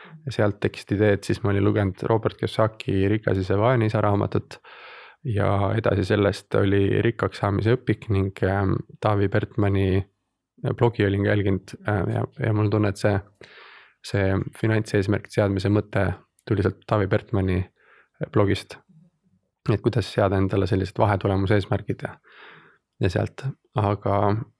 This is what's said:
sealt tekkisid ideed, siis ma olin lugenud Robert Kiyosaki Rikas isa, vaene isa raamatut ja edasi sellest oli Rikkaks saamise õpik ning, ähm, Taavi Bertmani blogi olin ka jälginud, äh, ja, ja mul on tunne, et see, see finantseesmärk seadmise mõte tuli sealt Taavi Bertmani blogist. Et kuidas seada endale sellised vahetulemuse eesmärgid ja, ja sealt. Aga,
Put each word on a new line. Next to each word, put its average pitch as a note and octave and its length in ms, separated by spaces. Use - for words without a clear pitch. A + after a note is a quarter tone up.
sealt G#2+ 320
tekkisid - 380
ideed, G#2 260
siis - 160
ma G2+ 80
olin G2+ 160
lugenud G#2 460
Robert A2 260
Kiyosaki G2 720
Rikas G#2 320
isa, G2 160
vaene A2+ 320
isa G#2+ 160
raamatut G2+ 540
ja G2 480
edasi G#2 320
sellest G2+ 540
oli G2+ 420
Rikkaks A2 400
saamise G2+ 380
õpik - 340
ning, G2 160
ähm, G2 300
Taavi G2+ 320
Bertmani G2 560
blogi A2 300
olin G2+ 180
ka G#2 80
jälginud, G2 380
äh, G#2 140
ja, A2 80
ja A2 80
mul G#2+ 140
on G#2 80
tunne, G#2 180
et - 80
see, G#2 140
see F#2+ 300
finantseesmärk G#2+ 720
seadmise G2 400
mõte G#2 300
tuli G2+ 160
sealt - 240
Taavi G#2 240
Bertmani F#2+ 480
blogist. - 480
Et G#2 160
kuidas A2 280
seada G2+ 280
endale G2 300
sellised F#2 300
vahetulemuse G2 600
eesmärgid G2+ 480
ja, - 100
ja G#2 80
sealt. - 340
Aga, G2+ 380